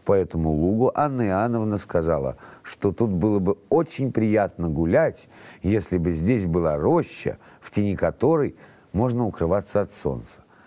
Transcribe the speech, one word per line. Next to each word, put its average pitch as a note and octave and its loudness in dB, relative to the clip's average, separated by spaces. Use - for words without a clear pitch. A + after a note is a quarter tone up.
по G#2+ 4
этому E2 2
лугу, F#2+ 2
Анна C3+ 0
Иоанновна G#2+ 0
сказала, D#2 -2
что - -4
тут A#2 0
было G2+ 2
бы F#2+ 0
очень C3+ 0
приятно G#2 0
гулять, F2 0
если F#2 0
бы F2 0
здесь F#2 0
была E2 0
роща, C3 -2
в - -18
тени G2+ 0
которой B2 0
можно A#2+ 0
укрываться G2 -2
от F#2+ -6
солнца. B1 -8